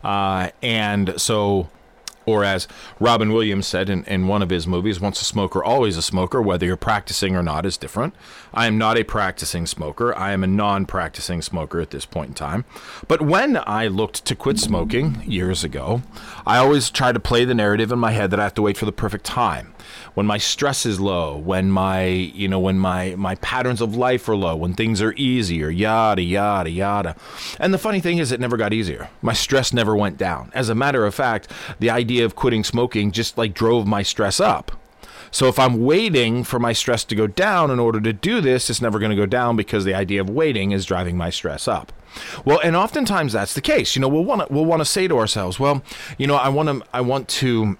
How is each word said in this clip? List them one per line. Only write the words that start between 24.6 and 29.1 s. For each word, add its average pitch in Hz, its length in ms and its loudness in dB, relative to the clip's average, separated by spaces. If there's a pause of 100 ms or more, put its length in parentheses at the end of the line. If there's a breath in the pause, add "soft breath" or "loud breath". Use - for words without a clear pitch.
things 110 280 0
are 107 120 2
easier, 98 560 0
yada, 107 520 2
yada, 95 480 0
yada. 95 460 -2 (440 loud breath)
And 190 140 2
the 185 40 0
funny 208 220 -2
thing 170 180 0
is, 135 140 -2
it 120 80 -2
never 120 180 -2
got 107 160 0
easier. 87 360 -4 (120)